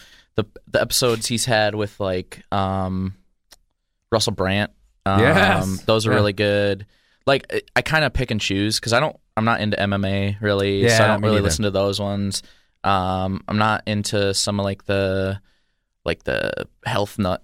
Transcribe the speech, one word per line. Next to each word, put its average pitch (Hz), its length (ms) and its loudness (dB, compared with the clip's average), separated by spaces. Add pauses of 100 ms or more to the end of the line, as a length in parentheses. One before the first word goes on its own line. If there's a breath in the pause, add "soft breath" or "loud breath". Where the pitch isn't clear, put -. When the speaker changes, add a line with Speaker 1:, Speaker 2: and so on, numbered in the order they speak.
(360 soft breath)
Speaker 1:
the, 107 80 0 (220)
the - 140 0
episodes 113 460 0
he's 117 180 -2
had 107 300 2
with, 107 260 -6
like, 92 420 -4 (100)
um, 95 640 -2 (960)
Russell 110 220 0
Brand. 95 380 0 (360)
Um, 95 140 4
Speaker 2:
Yes. 151 640 2
Speaker 1:
those 110 240 2
are 110 40 2
Speaker 2:
Yeah. 104 60 2
Speaker 1:
really 104 160 2
good. 101 540 0 (400)
Like, 135 260 2
I, 107 100 -2 (140)
I 127 60 2
kinda 156 280 0
pick 127 200 -2
and 110 100 -2
choose 101 400 0
'cause 107 120 -4
I 117 80 4
don't, 151 160 -2 (200)
I'm 110 80 0
not 117 160 2
into 104 200 -2
M 98 120 0
M 98 120 -2
A 98 360 -2
really, 101 480 2
so 117 60 4
I 110 40 4
Speaker 2:
Yeah, 107 100 6
Speaker 1:
don't 104 120 2
Speaker 2:
me 104 80 0
Speaker 1:
really 107 80 2
Speaker 2:
neither. 101 80 0
Speaker 1:
listen 98 200 0
to 101 60 0
those 98 300 0
ones. 101 420 -4 (420 soft breath)
Um, 95 640 0
I'm 107 100 0
not 107 280 2
into 101 480 -2
some 104 260 -2
of, 98 40 -2
like, 98 200 -6
the, 98 560 -2 (640)
like, - 200 -4
the - 420 -4 (180)
health 101 340 -4
nut 92 260 -2